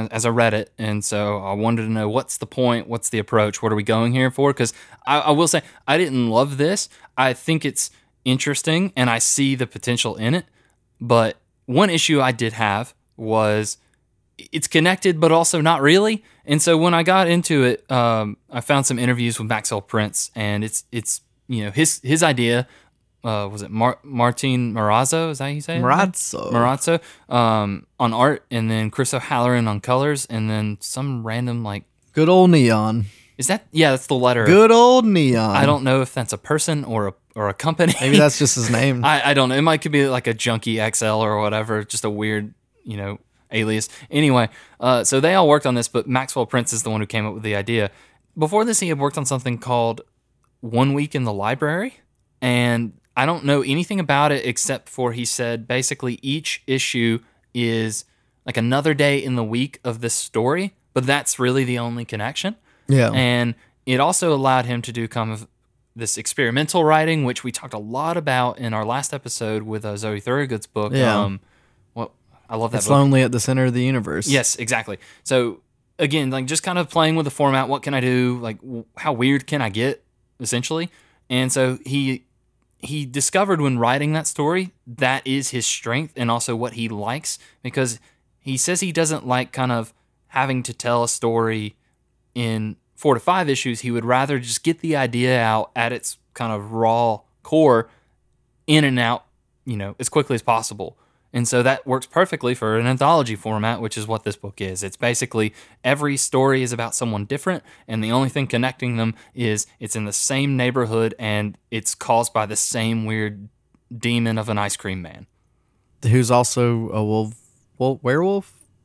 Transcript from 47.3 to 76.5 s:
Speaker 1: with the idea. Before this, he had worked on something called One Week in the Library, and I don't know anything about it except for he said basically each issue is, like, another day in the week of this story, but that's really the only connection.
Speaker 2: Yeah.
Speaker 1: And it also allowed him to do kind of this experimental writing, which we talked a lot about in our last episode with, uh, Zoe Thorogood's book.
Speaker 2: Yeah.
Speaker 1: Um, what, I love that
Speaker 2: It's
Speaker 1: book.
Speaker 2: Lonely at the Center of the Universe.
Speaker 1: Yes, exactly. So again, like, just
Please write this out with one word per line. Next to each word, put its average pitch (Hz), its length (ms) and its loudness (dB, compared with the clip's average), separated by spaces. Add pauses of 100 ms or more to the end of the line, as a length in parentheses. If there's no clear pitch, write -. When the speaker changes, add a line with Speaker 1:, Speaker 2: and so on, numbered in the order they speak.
Speaker 1:
with 107 100 -12
the 107 120 -2
idea. 104 360 -2 (460)
Before 170 260 0
this, 233 160 0
he 190 80 -2
had 151 120 -2
worked 139 180 -2
on 143 80 -4
something 127 320 -4
called 117 420 -2 (600)
One 123 320 0
Week 147 200 -2
in 131 120 -2
the 110 80 -2
Library, 147 600 -4 (460)
and 120 520 0 (240)
I 131 80 2
don't 160 180 -2
know 143 180 2
anything 175 380 -4
about 147 320 2
it 139 140 -2
except 123 420 -4
for 123 240 -4
he 120 140 -6
said 117 420 -4
basically 127 540 -4
each 143 460 -6
issue 117 520 0 (340)
is, 113 520 -2 (400)
like, 123 100 -8
another 139 380 2
day 139 280 2
in 127 140 -2
the 120 80 0
week 120 400 -4
of 117 160 -4
this 117 140 -4
story, 151 600 -2 (200)
but 131 120 0
that's 139 320 0
really 127 280 0
the 123 140 -2
only 120 260 -6
connection. 123 500 -6 (320)
Speaker 2:
Yeah. 127 240 6
Speaker 1:
And 120 440 2 (320)
it 127 120 2
also 170 320 2
allowed 131 340 2
him 120 180 -4
to 123 80 -10
do 117 160 -6
kind 110 240 -4
of 110 160 -10 (480)
this 113 240 -6
experimental 143 640 0
writing, 156 400 4
which 123 200 -4
we 123 80 -6
talked - 220 -12
a 107 60 -8
lot 131 360 -6
about 127 440 0
in 113 160 -4
our 107 100 -2
last 127 260 -4
episode 110 520 -6
with, 110 200 -6
uh, 104 140 -6
Zoe 107 240 -4
Thorogood's 127 460 -2
book. 107 260 -4
Speaker 2:
Yeah. 120 240 2
Speaker 1:
Um, 98 220 -2 (540)
what, - 180 -8 (360)
I 113 100 -6
love 113 160 -2
that 110 60 0
Speaker 2:
It's 104 80 0
Speaker 1:
book. 143 100 6
Speaker 2:
Lonely 135 260 6
at 123 80 2
the 123 80 0
Center 131 260 0
of 123 80 2
the 123 100 0
Universe. 107 440 -2
Speaker 1:
Yes, 135 300 2
exactly. 113 420 -4 (240)
So 123 380 0 (360)
again, 143 320 0
like, 131 160 -4
just 151 160 -4